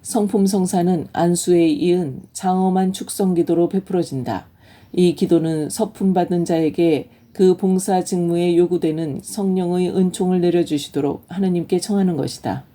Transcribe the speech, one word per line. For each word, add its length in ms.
성품 460
성사는 640
안수에 560
이은 540
장엄한 640
축성 400
기도로 340
베풀어진다. 760
이 220
기도는 540
서품 460
받은 320
자에게 640
그 240
봉사 460
직무에 540
요구되는 680
성령의 720
은총을 460
내려주시도록 880
하느님께 500
청하는 380
것이다. 480